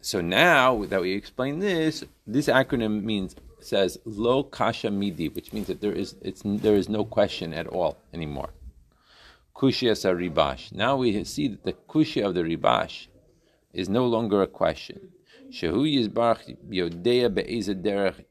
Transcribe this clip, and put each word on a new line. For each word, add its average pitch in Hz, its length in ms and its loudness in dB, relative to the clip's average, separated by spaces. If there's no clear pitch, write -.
So - 160 -2
now 127 640 4
that 95 140 0
we 92 120 0
explain 131 480 -4
this, 165 440 -2
this 123 220 0
acronym 117 560 2
means, 101 320 -2
says, 98 440 0
"Lo 117 380 0
kasha 117 480 -2
midi," 98 400 -2
which - 240 -12
means 104 140 -6
that 90 120 -6
there 104 120 -2
is, 92 320 -6
it's, - 200 -10
there 104 300 2
is 98 160 2
no 104 160 -2
question 92 480 0
at 82 140 -6
all 85 320 -2
anymore. 73 380 -8
Kushya 123 400 2
sa 98 140 0
ribash. 76 600 0
Now 120 240 -2
we 107 280 0
see - 260 -4
that 101 140 -14
the 92 100 -6
kushya 147 520 0
of 95 80 0
the 87 80 0
ribash 80 680 0
is 90 160 -6
no 123 180 2
longer 110 340 2
a 92 60 2
question. - 640 -4
Shehu 92 340 0
yizbarach 117 720 0
yodea 92 640 2
be'eze 98 480 -2
derech 98 520 -2